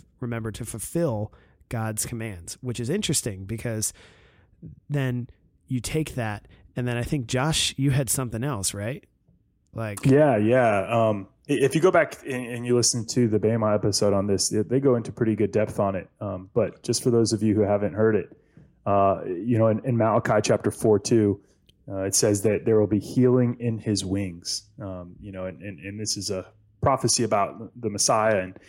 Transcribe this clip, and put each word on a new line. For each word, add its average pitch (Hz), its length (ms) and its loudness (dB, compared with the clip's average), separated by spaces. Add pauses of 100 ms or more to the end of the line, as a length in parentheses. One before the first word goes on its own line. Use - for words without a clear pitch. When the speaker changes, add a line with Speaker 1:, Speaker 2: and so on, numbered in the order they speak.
(200)
Speaker 1:
remember 113 340 -6
to 117 120 -10
fulfill 110 640 -4 (380)
God's 110 360 -4
commands, 110 560 -10
which 123 180 -6
is 120 100 -6
interesting 107 560 -4
because 110 480 -6 (960)
then 127 380 -2 (400)
you 127 120 -2
take 156 360 -4
that. 107 320 -6 (280)
And 123 120 -4
then 120 100 -2
I 120 60 -2
think, 123 240 -4
Josh, 147 500 0
you 139 140 2
had 131 180 0
something 113 340 -4
else, 117 300 -4
right? 107 300 -8 (720)
Like, 107 320 -6
Speaker 2:
Yeah, 139 320 6
yeah. 107 520 4
Um, 110 380 0 (220)
i-, 147 40 0
if 131 220 2
you 160 60 0
go 185 100 6
back - 340 2
and, 127 220 -6
and 120 180 -8
you 120 100 2
listen 117 320 2
to 120 200 2
the 107 120 2
Bema 107 340 2
episode 104 400 2
on 101 140 0
this, 98 220 0
they, 107 120 0
they 123 180 0
go 135 160 4
into 113 160 -4
pretty 110 240 0
good 101 160 0
depth 107 280 0
on 98 160 0
it. 85 140 -10 (120)
Um, 95 320 -8
but 101 300 -2
just - 200 -2
for 127 80 2
those 113 220 4
of 107 100 0
you 110 120 4
who 107 60 4
haven't 101 320 0
heard 110 220 4
it, 90 200 -4 (500)
uh, 98 400 2
you 101 320 -2
know, 113 100 6
in, 107 180 2
in 123 120 0
Malachi 113 440 2
chapter 104 300 2
four 107 260 4
two, 104 420 2 (480)
uh, 98 160 -8
it 98 120 -2
says 104 280 2
that 107 220 2
there 113 140 6
will 104 80 4
be 101 120 2
healing 123 600 2
in 117 180 -4
his 101 280 -2
wings. 92 580 -6 (180)
Um, 90 380 -12
you 101 120 -16
know, 92 140 -10
and, 92 160 -10
and, 98 180 -14
and 101 200 -12
this 107 180 -6
is 98 140 -6
a 92 160 -6 (340)
prophecy 131 420 2
about 104 460 -2 (100)
the 113 100 -4
Messiah 107 500 2
and 92 180 -6 (120)